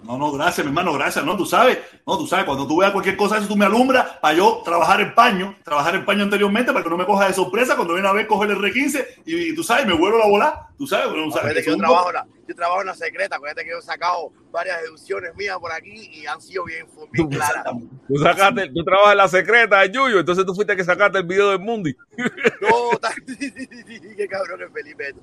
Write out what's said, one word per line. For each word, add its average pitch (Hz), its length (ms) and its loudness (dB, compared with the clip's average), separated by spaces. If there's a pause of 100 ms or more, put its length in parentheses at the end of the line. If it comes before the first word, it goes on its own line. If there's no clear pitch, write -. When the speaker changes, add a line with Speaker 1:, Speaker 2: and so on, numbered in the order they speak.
Speaker 1:
No, 117 140 -10
no, 147 140 -4
gracias, 165 340 -2
mi 143 40 -4
hermano, 165 240 0
gracias. 143 320 -2
No, 180 100 -2
tú 175 100 -2
sabes, 208 340 4 (260)
no, 180 120 -2
tú 143 100 -6
sabes, 185 180 0
cuando 139 200 -2
tú 151 120 0
veas 196 160 4
cualquier 190 240 -2
cosa, 208 240 0
si 196 60 -6
tú 208 100 -2
me 202 80 4
alumbras, 247 560 2
para 156 160 2
yo 226 260 4
trabajar 170 380 2
el 185 120 -2
paño, 196 500 2
trabajar 151 320 0
el - 100 -4
paño 202 180 0
anteriormente, 202 480 0
para 196 120 0
que 165 60 -4
no 170 80 -2
me 185 80 -2
coja 196 220 4
de 190 60 0
sorpresa, 214 420 0
cuando 175 200 -2
viene 196 120 0
a 190 60 2
ver, 220 120 0
coger 208 260 0
el 196 120 -2
R 196 80 0
quince 269 340 -2 (200)
y, 165 240 -4
y 156 60 -6
tú 165 80 -8
sabes, 247 220 0
me 185 80 0
vuelvo 208 300 2
a 214 40 4
volar, 220 260 2 (240)
tú 139 100 -8
sabes, 240 220 -2
pero, 156 180 -4
o - 40 -6
sea, 156 100 -2
Speaker 2:
Acuérdate 151 200 -2
que - 40 -8
yo 160 80 0
Speaker 1:
segundo 170 140 0
Speaker 2:
trabajo 180 220 4
en 165 60 -8
la, 139 120 -8 (200)
yo 170 80 -14
trabajo 175 260 -2
en 190 60 -6
la 175 80 -10
secreta, 170 400 -6
acuérdate 151 300 -10
que 165 60 -12
yo 170 80 -10
he - 20 -16
sacado 165 500 -6 (180)
varias 175 340 -6
deducciones 170 520 -10
mías 190 240 -6
por 165 140 -10
aquí 196 400 -16
y 151 120 -20
han 151 140 -8
sido 175 240 -10
bien, 165 220 -12 (260)
bien 160 180 0
Speaker 1:
Tú 139 60 -6
Speaker 2:
claras. 147 300 -4
Speaker 1:
exactamente. 123 300 -10 (120)
Speaker 3:
Tú 135 120 0
sacaste, 175 540 2
tú 160 120 -6
trabajas 202 260 6
en 202 60 6
la 196 100 6
secreta, 196 600 4
Yuyo, 240 320 2
entonces 175 260 0
tú 185 100 -4
fuiste 202 220 0
que 185 80 -2
sacaste 185 320 2
el 185 80 -2
video 196 240 2
del 190 100 0
Mundi. 196 340 -6 (680)
Speaker 2:
No, 233 360 2
<laughs> - 40 -8
ta-, 226 120 -4 (140)
qué 226 1040 -12
cabrón 180 320 -8
es 165 100 -16
Felipe. 143 520 -12